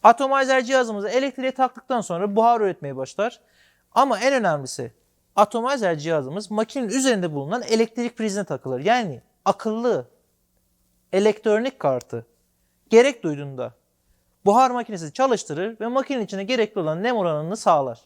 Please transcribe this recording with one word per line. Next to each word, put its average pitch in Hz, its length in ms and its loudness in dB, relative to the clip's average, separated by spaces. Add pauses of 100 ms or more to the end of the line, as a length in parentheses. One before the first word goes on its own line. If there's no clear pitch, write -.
Atomizer 262 600 4
cihazımızı 220 460 0
elektriğe 262 420 -2
taktıktan 254 500 -2
sonra 190 340 -4
buhar 226 260 4
üretmeye 170 340 -4
başlar. 160 460 -6 (500)
Ama 254 280 2
en 262 140 2
önemlisi 143 600 -2 (420)
atomizer 214 640 2
cihazımız 156 540 -4
makinenin 220 380 -4
üzerinde 220 440 0
bulunan 147 280 -4
elektrik 226 560 -2
prizine 208 260 -4
takılır. 131 360 -6
Yani 190 420 -2 (240)
akıllı 214 600 -2 (1040)
elektronik 214 680 0
kartı 123 460 -4 (640)
gerek 262 340 4
duyduğunda 139 500 -6 (720)
buhar 247 260 6
makinesi 208 420 -8
çalıştırır 220 680 -2
ve 214 80 -6
makinenin 254 380 -2
içine 196 180 -8
gerekli 214 360 -2
olan 160 240 -2
nem 247 120 0
oranını 170 420 -2
sağlar. 139 480 2